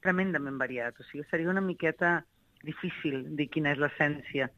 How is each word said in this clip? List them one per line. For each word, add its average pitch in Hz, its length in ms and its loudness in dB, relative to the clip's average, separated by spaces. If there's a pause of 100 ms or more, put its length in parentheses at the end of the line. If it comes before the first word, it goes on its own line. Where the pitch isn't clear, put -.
tremendament 175 560 2
variat, 127 400 -4
o 123 60 -18
sigui, 147 260 -10
seria 170 180 2
una 190 120 2
miqueta 170 640 2 (400)
difícil 151 720 -4
dir 143 120 0
quina 147 220 2
és 143 80 2
l'essència. 147 800 0